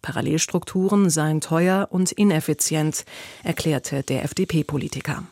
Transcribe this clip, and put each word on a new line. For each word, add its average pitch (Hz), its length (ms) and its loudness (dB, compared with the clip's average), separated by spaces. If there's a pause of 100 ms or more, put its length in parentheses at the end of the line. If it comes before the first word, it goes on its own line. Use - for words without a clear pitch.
Parallelstrukturen 185 1040 0
seien 156 320 2
teuer 185 500 2
und 185 200 0
ineffizient, 156 920 2 (400)
erklärte 143 580 -2
der - 220 -2
F-D-P-Politiker. 147 1080 -2